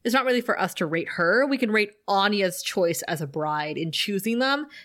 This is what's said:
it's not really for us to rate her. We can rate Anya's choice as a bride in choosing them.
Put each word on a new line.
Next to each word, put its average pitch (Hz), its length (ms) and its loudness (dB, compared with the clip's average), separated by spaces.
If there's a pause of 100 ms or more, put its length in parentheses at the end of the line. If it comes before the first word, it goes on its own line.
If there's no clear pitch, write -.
it's 226 120 0
not 254 100 2
really 247 160 2
for 240 180 -2
us 180 160 -2
to 180 120 -2
rate 160 240 -2
her. 196 360 2
We 277 120 0
can 247 120 0
rate 214 220 2 (160)
Anya's 196 520 2
choice 170 420 0
as 160 180 -4
a 160 80 -6
bride 151 500 -4
in 165 140 -4
choosing 214 480 -2
them. 277 260 0 (180)